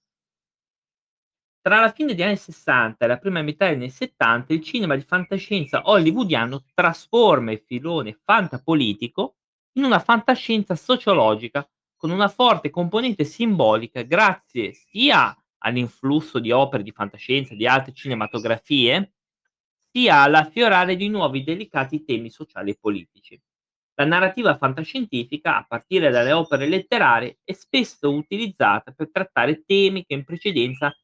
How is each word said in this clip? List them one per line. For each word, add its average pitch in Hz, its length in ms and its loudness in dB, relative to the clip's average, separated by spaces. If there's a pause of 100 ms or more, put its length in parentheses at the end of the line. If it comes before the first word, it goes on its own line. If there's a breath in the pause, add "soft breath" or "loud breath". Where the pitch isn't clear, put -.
(1600)
Tra 202 200 4
la 226 120 4
fine 294 220 -4
degli 175 80 -4
anni 202 140 0
sessanta 120 720 0
e - 20 0
la 123 100 0
prima 180 240 -4
metà 151 260 -2
degli 160 100 0
anni 127 120 -8
settanta, 123 640 -2
il 160 80 -2
cinema 175 340 -2
di 135 60 -4
fantascienza 180 840 -4
hollywoodiano 160 880 0
trasforma 170 800 2
il 107 120 -8
filone 127 560 -6
fantapolitico 151 1160 -2 (400)
in 277 80 0
una 220 140 4
fantascienza 220 760 0
sociologica 143 920 0 (280)
con 160 160 -6
una 196 160 0
forte 208 420 0
componente 196 540 -2
simbolica, 127 800 0
grazie 156 720 -2
sia 196 600 0 (240)
all'influsso 123 800 -2
di 113 120 -2
opere 131 320 0
di 104 80 -14
fantascienza 127 640 -6
di 107 100 -4
altre 131 280 0
cinematografie, 120 1200 -2 (760)
sia 202 320 4
all'affiorare 180 760 4
di 196 100 -4
nuovi 151 360 -2
delicati 156 600 -6
temi 117 260 -6
sociali 101 420 -10
e - 60 -8
politici. 98 640 -8 (540)
La 143 80 0
narrativa 185 540 0
fantascientifica, 147 1000 -4
a - 60 -8
partire 160 440 -2
dalle 123 240 2
opere 151 340 0
letterarie, 151 760 0
è - 120 -10
spesso - 580 -2
utilizzata 147 800 -2
per 151 180 -10
trattare 156 540 -2
temi 190 400 0
che 143 120 -8
in 139 100 -8
precedenza 143 680 -4 (100)